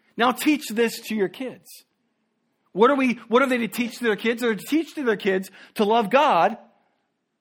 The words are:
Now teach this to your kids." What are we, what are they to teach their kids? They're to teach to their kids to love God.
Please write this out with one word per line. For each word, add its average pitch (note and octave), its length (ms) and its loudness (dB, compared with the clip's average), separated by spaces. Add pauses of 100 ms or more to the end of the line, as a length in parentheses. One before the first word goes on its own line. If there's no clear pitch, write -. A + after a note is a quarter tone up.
(160)
Now A#3+ 160 2
teach D4 380 -2
this A3+ 380 -2
to G#3+ 60 -6
your G3 140 -2
kids." - 400 -14 (1040)
What A3+ 180 6
are C#4+ 60 2
we, B3+ 180 0 (140)
what B3 140 4
are C4+ 40 4
they B3+ 120 0
to A3+ 100 -4
teach A#3 300 -6
their A3 180 -2
kids? A3+ 240 -2
They're A3+ 140 0
to F#3+ 100 -8
teach D#4 300 -2
to D4+ 80 -8
their A3 140 0
kids F#3+ 340 -2 (240)
to A3 100 0
love A3 240 2
God. A3 480 4 (840)